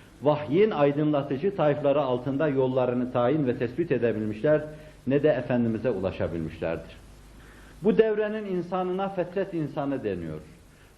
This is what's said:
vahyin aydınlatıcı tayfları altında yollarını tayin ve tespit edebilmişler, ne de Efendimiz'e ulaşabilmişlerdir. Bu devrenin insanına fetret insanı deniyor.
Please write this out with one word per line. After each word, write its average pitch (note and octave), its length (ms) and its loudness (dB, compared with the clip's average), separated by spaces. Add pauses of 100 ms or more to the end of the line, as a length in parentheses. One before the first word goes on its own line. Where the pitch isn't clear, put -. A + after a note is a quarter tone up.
(220)
vahyin D3 500 2
aydınlatıcı D3 840 0
tayfları C#3+ 460 2
altında C3+ 460 0
yollarını B2+ 640 0
tayin B2+ 360 2
ve A#2+ 100 0
tespit B2+ 340 -2
edebilmişler, A2+ 680 2 (460)
ne C3+ 160 2
de D3+ 60 6
Efendimiz'e A#2+ 600 0
ulaşabilmişlerdir. E2+ 1080 -4 (840)
Bu F#3+ 140 4
devrenin G#3+ 480 2
insanına F#3 640 -2
fetret F#3 440 -4
insanı C#3 500 -4
deniyor. E2+ 360 -4 (580)